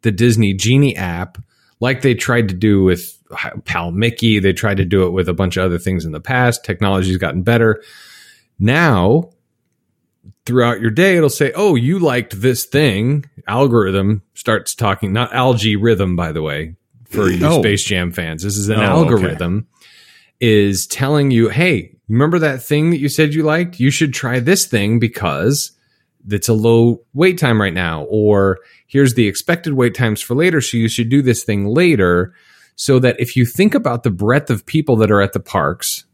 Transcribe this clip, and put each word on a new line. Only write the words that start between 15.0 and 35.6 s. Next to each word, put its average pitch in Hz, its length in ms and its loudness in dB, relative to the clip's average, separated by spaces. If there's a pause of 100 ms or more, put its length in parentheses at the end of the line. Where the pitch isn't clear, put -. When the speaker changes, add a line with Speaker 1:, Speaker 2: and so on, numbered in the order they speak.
Speaker 1:
not 117 200 -2
algae 117 420 0
rhythm, 98 400 0
by 85 160 -4
the 78 100 -6
way, 78 340 -8 (300)
for - 240 -2
you 87 160 0
Speaker 2:
Oh. 156 160 4
Speaker 1:
Space 104 220 0
Jam 90 280 -2
fans. 82 320 -8
This 101 140 -4
is 101 120 -4
an 107 80 0
Speaker 2:
Oh, 107 40 0
okay. 113 60 0
Speaker 1:
algorithm 98 800 0 (720)
is 101 480 2
telling 139 440 0
you, 113 180 4
"Hey, 127 460 -2 (140)
remember 151 300 2
that 139 240 -2
thing 151 280 0
that 165 80 0
you 143 100 -2
said 151 240 0
you 156 100 0
liked? 170 360 -2
You 135 120 2
should 139 220 -2
try 127 260 -4
this 165 260 0
thing 110 340 0
because 107 720 -2 (580)
it's 101 200 -4
a 113 40 4
low 117 480 4 (120)
wait 175 240 0
time 117 240 2
right 95 120 -2
now," 82 360 -4
or, 104 500 2 (260)
"Here's 135 300 2
the 117 120 2
expected 165 460 -4
wait 123 200 2
times 110 280 -2
for - 140 -6
later, 160 260 0
so - 160 -4
you 113 120 0
should 113 200 -4
do 139 120 2
this 123 220 0
thing 101 240 -2
later." 101 680 2 (460)
So 131 200 2
that 123 200 0
if 120 160 -4
you 123 80 2
think 196 300 0
about 131 300 -2
the 120 80 0
breadth 117 400 0
of 107 120 -4
people 151 340 0
that 107 120 4
are 104 120 4
at 98 120 -2
the - 60 -4
parks - 760 -4